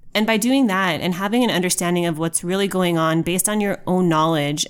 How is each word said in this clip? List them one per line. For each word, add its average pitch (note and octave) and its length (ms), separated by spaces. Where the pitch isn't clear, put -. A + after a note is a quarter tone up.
And G#3+ 100
by A3 120
doing B3+ 300
that F#3 340
and F3 120
having G#3 300
an A3 80
understanding F3 560
of D#3 100
what's E3 260
really F#3+ 240
going F3 300
on D#3+ 240
based F3 260
on G#3+ 140
your G3+ 240
own F3+ 240
knowledge D#3 600